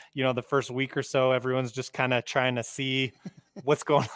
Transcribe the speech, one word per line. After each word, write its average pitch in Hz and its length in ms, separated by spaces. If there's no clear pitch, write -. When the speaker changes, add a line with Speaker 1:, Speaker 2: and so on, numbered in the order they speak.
Speaker 1:
you 135 100
know, 131 80
the 120 120
first 135 260
week 127 260
or 135 80
so, 131 280
everyone's 127 400
just - 200
kinda 127 300
trying 127 340
to 117 80
see 131 500
Speaker 2:
<laughs> - 380
Speaker 1:
what's 147 200
going 143 320